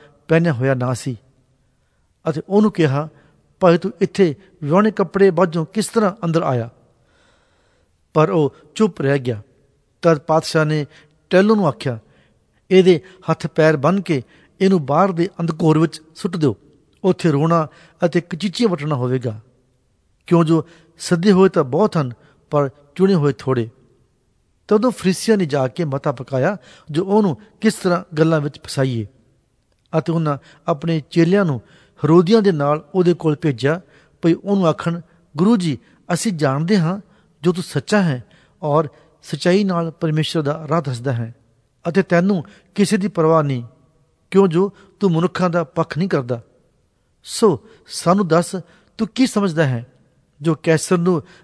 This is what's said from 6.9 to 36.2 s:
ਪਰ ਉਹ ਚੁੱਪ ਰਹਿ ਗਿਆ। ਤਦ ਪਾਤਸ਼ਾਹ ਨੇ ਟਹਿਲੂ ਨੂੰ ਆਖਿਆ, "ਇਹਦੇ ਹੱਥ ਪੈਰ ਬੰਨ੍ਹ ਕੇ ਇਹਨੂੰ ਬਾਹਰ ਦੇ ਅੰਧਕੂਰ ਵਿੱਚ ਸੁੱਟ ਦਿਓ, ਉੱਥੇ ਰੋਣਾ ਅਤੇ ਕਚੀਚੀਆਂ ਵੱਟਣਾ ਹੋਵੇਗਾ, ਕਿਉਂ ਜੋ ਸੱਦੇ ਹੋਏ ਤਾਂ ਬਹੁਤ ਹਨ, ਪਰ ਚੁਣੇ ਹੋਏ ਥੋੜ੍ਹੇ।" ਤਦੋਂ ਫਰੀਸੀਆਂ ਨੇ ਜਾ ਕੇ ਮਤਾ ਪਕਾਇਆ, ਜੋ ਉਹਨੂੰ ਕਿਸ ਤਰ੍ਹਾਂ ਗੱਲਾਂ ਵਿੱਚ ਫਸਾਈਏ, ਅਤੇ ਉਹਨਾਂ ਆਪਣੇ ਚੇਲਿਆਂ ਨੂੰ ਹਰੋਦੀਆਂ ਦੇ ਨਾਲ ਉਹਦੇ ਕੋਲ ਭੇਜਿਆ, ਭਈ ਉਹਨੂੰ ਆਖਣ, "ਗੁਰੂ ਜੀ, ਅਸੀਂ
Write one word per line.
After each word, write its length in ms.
ਪਰ 160
ਉਹ 260
ਚੁੱਪ 260
ਰਹਿ 180
ਗਿਆ। 220
ਤਦ 180
ਪਾਤਸ਼ਾਹ 460
ਨੇ 200
ਟਹਿਲੂ 260
ਨੂੰ 120
ਆਖਿਆ, 320
"ਇਹਦੇ 300
ਹੱਥ 160
ਪੈਰ 300
ਬੰਨ੍ਹ 240
ਕੇ 220
ਇਹਨੂੰ 240
ਬਾਹਰ 260
ਦੇ 180
ਅੰਧਕੂਰ 400
ਵਿੱਚ 220
ਸੁੱਟ 220
ਦਿਓ, 180
ਉੱਥੇ 280
ਰੋਣਾ 360
ਅਤੇ 160
ਕਚੀਚੀਆਂ 480
ਵੱਟਣਾ 260
ਹੋਵੇਗਾ, 440
ਕਿਉਂ 160
ਜੋ 240
ਸੱਦੇ 340
ਹੋਏ 180
ਤਾਂ 140
ਬਹੁਤ 340
ਹਨ, 160
ਪਰ 180
ਚੁਣੇ 180
ਹੋਏ 240
ਥੋੜ੍ਹੇ।" 320
ਤਦੋਂ 240
ਫਰੀਸੀਆਂ 460
ਨੇ 80
ਜਾ 220
ਕੇ 180
ਮਤਾ 260
ਪਕਾਇਆ, 460
ਜੋ 140
ਉਹਨੂੰ 320
ਕਿਸ 120
ਤਰ੍ਹਾਂ 420
ਗੱਲਾਂ 260
ਵਿੱਚ 220
ਫਸਾਈਏ, 440
ਅਤੇ 140
ਉਹਨਾਂ 260
ਆਪਣੇ 420
ਚੇਲਿਆਂ 360
ਨੂੰ 160
ਹਰੋਦੀਆਂ 360
ਦੇ 100
ਨਾਲ 440
ਉਹਦੇ 180
ਕੋਲ 220
ਭੇਜਿਆ, 460
ਭਈ 120
ਉਹਨੂੰ 340
ਆਖਣ, 340
"ਗੁਰੂ 200
ਜੀ, 200
ਅਸੀਂ 200